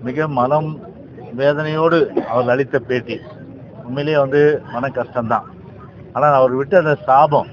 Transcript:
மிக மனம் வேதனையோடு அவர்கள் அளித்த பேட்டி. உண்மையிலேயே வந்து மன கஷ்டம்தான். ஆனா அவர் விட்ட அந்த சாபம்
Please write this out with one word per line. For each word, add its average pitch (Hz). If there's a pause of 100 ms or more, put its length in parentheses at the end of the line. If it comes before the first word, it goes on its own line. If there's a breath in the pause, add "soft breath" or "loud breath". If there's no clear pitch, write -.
மிக 135
மனம் 147 (580)
வேதனையோடு 156 (120)
அவர்கள் 120
அளித்த 135
பேட்டி. 120 (640)
உண்மையிலேயே 143
வந்து 143 (100)
மன 131
கஷ்டம்தான். 117 (680)
ஆனா 143
அவர் 131
விட்ட 139
அந்த 156
சாபம் 139